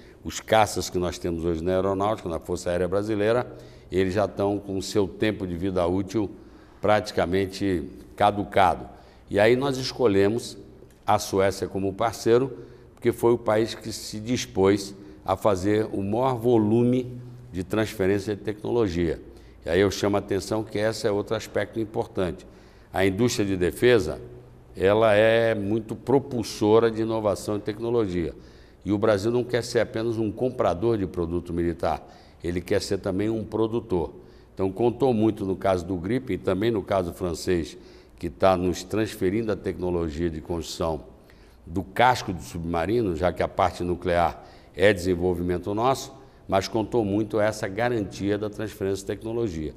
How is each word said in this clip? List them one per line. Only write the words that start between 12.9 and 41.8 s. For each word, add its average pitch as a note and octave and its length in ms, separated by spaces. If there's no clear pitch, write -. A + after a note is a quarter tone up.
porque A#2 160
foi A#2 220
o A#2 40
país G#2+ 380
que A2 160
se - 280
dispôs G2+ 760
a F#2+ 120
fazer G#2 580
o G2+ 80
maior A#2+ 340
volume A#2+ 840
de F2+ 100
transferência G2+ 720
de F#2+ 60
tecnologia. G#2 800
E C#2+ 60
aí F2 100
eu G2 120
chamo G2+ 240
a G2+ 40
atenção G2+ 440
que G#2 160
esse G#2+ 260
é G#2+ 60
outro G#2 240
aspecto G#2 440
importante. G#2+ 680
A F#2 140
indústria G#2 400
de G2 100
defesa, F2+ 640
ela G#2 380
é A2+ 400
muito G#2+ 420
propulsora A#2 920
de A2 140
inovação G#2+ 540
e - 20
tecnologia. G#2 720
E F#2+ 80
o G#2 60
Brasil G#2+ 340
não A#2+ 120
quer A#2 200
ser A2+ 180
apenas A2+ 360
um A2 140
comprador A2+ 640
de F#2+ 80
produto E2+ 480
militar, E2+ 500
ele F2 180
quer G2 200
ser G2 180
também G2+ 300
um A2 140
produtor. G#2+ 680
Então, F#2+ 180
contou A#2+ 420
muito G#2+ 320
no F#2+ 100
caso F2+ 300
do F#2+ 100
Gripen G2 400
e - 40
também G2 320
no G2+ 120
caso F#2 300
francês, F2 640
que E2+ 120
tá F#2+ 260
nos F2+ 280
transferindo G#2+ 680
a G2 40
tecnologia E2+ 760
de D#2+ 100
construção D#2+ 760
do E2+ 160